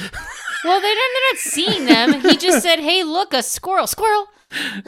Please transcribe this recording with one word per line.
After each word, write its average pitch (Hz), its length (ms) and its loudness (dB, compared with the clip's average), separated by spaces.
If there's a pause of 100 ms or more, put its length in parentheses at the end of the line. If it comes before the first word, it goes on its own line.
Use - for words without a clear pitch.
(640)
Well, 370 160 2
they're 415 140 2
not, 508 180 0
they're 523 220 0
not - 60 -10
seeing 359 440 -2
them. 262 380 4
He 320 160 4
just 339 240 2
said, 330 180 2
"Hey, 339 240 0
look, 339 300 -4
a 254 80 0
squirrel, 359 440 -2
squirrel." 415 400 0 (600)